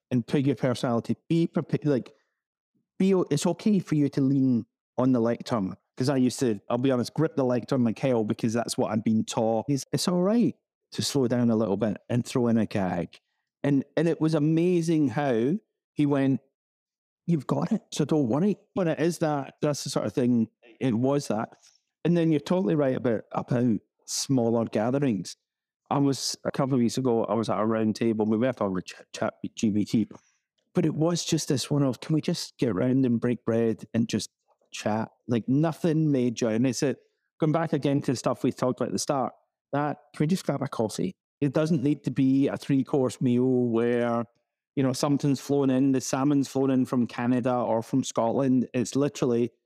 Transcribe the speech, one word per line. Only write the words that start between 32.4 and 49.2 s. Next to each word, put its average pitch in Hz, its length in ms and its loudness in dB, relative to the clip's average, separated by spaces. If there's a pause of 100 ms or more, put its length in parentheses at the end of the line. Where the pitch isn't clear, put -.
get 117 180 0
round 127 300 2
and 120 140 2
break 123 240 -2
bread 113 400 0 (100)
and 113 140 0
just - 220 -4 (420)
chat?" 110 380 -4 (180)
Like, 117 220 -2
nothing 156 600 2
major. 123 380 0
And 117 160 2
it's 127 180 -2
a, 127 120 0 (440)
going 156 120 2
back 165 220 0
again 139 300 0
to 147 80 -2
the 120 40 0
stuff - 280 -4
we 131 100 0
talked - 260 -2
about 117 100 -4
at - 40 -6
the 98 60 -4
start, 135 340 -2 (400)
that, 143 240 -2 (180)
"Can - 80 0
we 147 40 0
just 180 180 -2
grab 139 160 -2
a - 60 -4
coffee?" - 480 -4 (260)
It 143 120 -2
doesn't 156 300 0
need 147 220 0
to 143 60 -2
be 135 360 2
a 95 100 -2
three-course 135 640 0
meal 123 240 2 (220)
where, 120 580 0 (500)
you 139 60 0
know, 131 100 2
something's 143 480 0
flown 139 300 0
in, 131 220 2
the 131 100 0
salmon's 139 460 0
flown 135 240 0
in 127 140 2
from 120 200 0
Canada 123 480 -2
or 113 300 0
from 131 200 -2
Scotland. 123 680 0
It's 123 220 -2
literally, 131 560 0 (140)